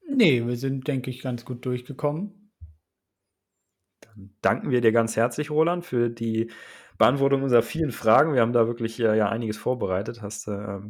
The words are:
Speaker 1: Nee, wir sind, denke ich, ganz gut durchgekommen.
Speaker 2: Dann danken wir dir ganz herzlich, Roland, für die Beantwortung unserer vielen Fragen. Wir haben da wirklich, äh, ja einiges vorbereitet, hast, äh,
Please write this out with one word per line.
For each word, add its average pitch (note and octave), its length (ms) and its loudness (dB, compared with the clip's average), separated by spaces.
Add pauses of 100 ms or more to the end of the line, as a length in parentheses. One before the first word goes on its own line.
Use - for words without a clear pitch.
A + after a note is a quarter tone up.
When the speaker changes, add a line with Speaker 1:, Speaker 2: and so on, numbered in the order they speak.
Speaker 1:
Nee, F3 380 4
wir A#2+ 100 -2
sind, C3+ 320 -4
denke C3 220 -2
ich, - 120 -10
ganz A#2+ 220 -6
gut A#2+ 200 -10
durchgekommen. D3 880 -6 (1500)
Speaker 2:
Dann G2 400 -20
danken B2 300 0
wir B2 100 2
dir A#2 120 6
ganz A2+ 240 2
herzlich, B2+ 340 -2
Roland, E3+ 340 0
für A#2+ 260 0
die A#2 400 -4 (480)
Beantwortung C3+ 440 4
unserer A#2+ 200 4
vielen D3+ 300 -4
Fragen. C3 420 4
Wir B2+ 60 4
haben A#2 120 2
da A#2 140 4
wirklich, A#2 320 -6
äh, A2 180 4
ja G#2 120 2
einiges G#2+ 280 -4
vorbereitet, A2 680 -4
hast, - 260 -10
äh, G2+ 420 -6